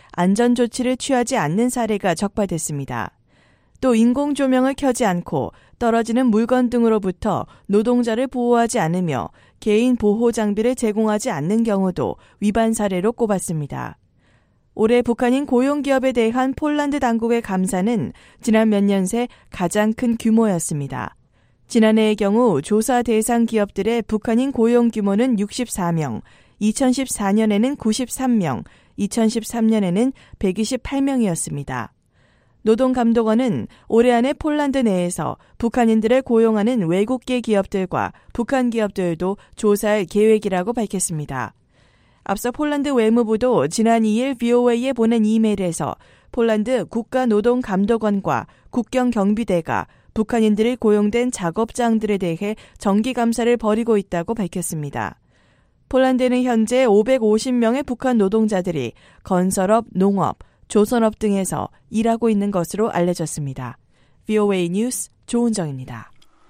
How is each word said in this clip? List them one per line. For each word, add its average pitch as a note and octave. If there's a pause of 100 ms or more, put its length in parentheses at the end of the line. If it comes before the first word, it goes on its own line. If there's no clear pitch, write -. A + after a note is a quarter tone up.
(120)
안전 G3+
조치를 B3
취하지 B3
않는 G3+
사례가 G#3+
적발됐습니다. D#3 (640)
또 B3+
인공 B3
조명을 C4
켜지 B3+
않고 E3+ (260)
떨어지는 A#3
물건 A#3
등으로부터 G#3+ (200)
노동자를 A#3
보호하지 A#3+
않으며 D#3+ (300)
개인 A#3
보호 A3+
장비를 A3
제공하지 G#3+
않는 F#3+
경우도 F#3+ (240)
위반 A3+
사례로 G3+
꼽았습니다. D#3 (840)
올해 A#3
북한인 A#3+
고용기업에 C4+
대한 B3
폴란드 D4
당국의 A#3
감사는 F#3+ (280)
지난 A3
몇 G3+
년 G3
새 A#3 (240)
가장 G#3
큰 A#3
규모였습니다. E3+ (500)
지난해의 A3
경우 G#3
조사 A3
대상 A#3
기업들의 A3
북한인 A#3
고용 A#3+
규모는 G#3+
육십사 G3+
명, D3+ (380)
이천십사 B3
년에는 A3
구십삼 B3
명, C#3+ (340)
이천십삼 A3
년에는 A3 (260)
백이십팔 A3
명이었습니다. E3 (720)
노동감독원은 A#3 (220)
올해 A#3+
안에 A#3+
폴란드 D4
내에서 F3+ (200)
북한인들을 A3+
고용하는 A3+
외국계 A#3+
기업들과 F#3+ (200)
북한 B3
기업들도 F#3+ (180)
조사할 G#3
계획이라고 G#3
밝혔습니다. D3+ (760)
앞서 G3
폴란드 D4
외무부도 A3
지난 A3+
이일 A#3
비오에이에 A#3+
보낸 A3+
이메일에서 G3+ (340)
폴란드 A3+
국가노동감독원과 G#3+ (220)
국경경비대가 G#3 (260)
북한인들이 A3
고용된 G#3
작업장들에 G#3+
대해 F#3 (220)
정기감사를 A#3
벌이고 A3
있다고 F#3
밝혔습니다. D#3+ (720)
폴란드는 B3+
현재 B3
오백오십 A3
명의 A#3+
북한 B3+
노동자들이 F#3+ (300)
건설업, F#3+
농업, F#3+ (260)
조선업 A3
등에서 G3 (180)
일하고 A3+
있는 G3+
것으로 G3
알려졌습니다. D3+ (480)
비오에이 G3+
뉴스 A3 (160)
조은정입니다. D3+ (400)